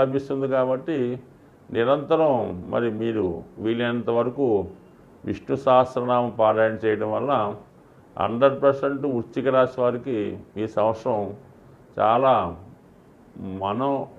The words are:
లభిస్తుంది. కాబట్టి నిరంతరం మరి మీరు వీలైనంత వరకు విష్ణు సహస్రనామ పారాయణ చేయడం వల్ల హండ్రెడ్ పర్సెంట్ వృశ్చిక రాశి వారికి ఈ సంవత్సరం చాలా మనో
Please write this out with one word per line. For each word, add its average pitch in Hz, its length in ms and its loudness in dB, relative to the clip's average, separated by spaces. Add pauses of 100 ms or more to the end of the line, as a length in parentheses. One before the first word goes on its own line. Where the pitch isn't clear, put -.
లభిస్తుంది. 135 460 -2 (100)
కాబట్టి 131 420 -2 (800)
నిరంతరం 143 560 2 (400)
మరి 120 160 0 (140)
మీరు 107 240 0 (360)
వీలైనంత 117 460 -2 (100)
వరకు 127 280 0 (800)
విష్ణు 117 360 -4
సహస్రనామ 123 640 2 (140)
పారాయణ 110 440 4
చేయడం 107 320 0
వల్ల 127 160 -2 (920)
హండ్రెడ్ 120 400 2
పర్సెంట్ 139 500 0
వృశ్చిక 120 420 -4
రాశి 127 260 2
వారికి 123 360 -2 (440)
ఈ 110 40 -2 (100)
సంవత్సరం 110 440 0 (760)
చాలా 123 360 4 (1300)
మనో 113 280 -2 (300)